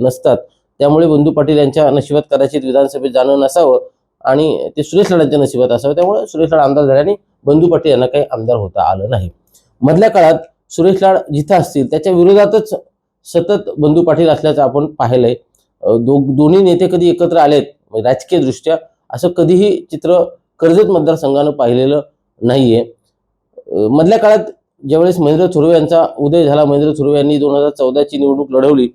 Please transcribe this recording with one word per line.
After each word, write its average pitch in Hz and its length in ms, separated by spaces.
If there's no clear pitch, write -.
नसतात, 127 360
त्यामुळे 151 280
बंधू 151 240
पाटील 147 280
यांच्या 143 320
नशिबात 143 400
कदाचित 139 340
विधानसभेत 131 460
जाणं 135 300
नसावं 135 400
आणि 131 520
ते 147 60
सुरेश 190 280
लाडांच्या 151 280
नशिबात 127 300
असावं, 147 260
त्यामुळे 185 320
सुरेश 160 260
लाड 156 80
आमदार 143 240
झाल्याने 143 300
बंधू 156 220
पाटील 160 240
यांना 127 160
काही 135 240
आमदार 117 260
होता 95 340
आलं 95 200
नाही. 92 200
मधल्या 170 280
काळात 170 240
सुरेश 190 320
लाड 190 160
जिथं 147 220
असतील 143 360
त्याच्या 160 220
विरोधातच 202 640
सतत 175 540
बंधू 151 240
पाटील 160 260
असल्याचं 151 340
आपण 143 240
पाहिलंय. 127 480
अ, 107 140
दो-, 135 400
दोन्ही 156 260
नेते 180 260
कधी 175 220
एकत्र 170 260
आलेत, 147 260
म्हणजे 110 180
राजकीयदृष्ट्या 139 680
असं 175 180
कधीही 180 520
चित्र 165 340
कर्जत 165 280
मतदारसंघानं 151 640
पाहिलेलं 135 500
नाहीये. 120 420
अ, - 160
मधल्या 143 440
काळात 214 260
ज्यावेळेस 175 320
महेंद्र 160 260
थुर्वे 160 260
यांचा 165 340
उदय 151 260
झाला, 147 200
महेंद्र 143 280
थुर्वे 143 240
यांनी 143 220
दोन 143 160
हजार 143 160
चौदाची 143 480
निवडणूक 139 320
लढवली, 131 440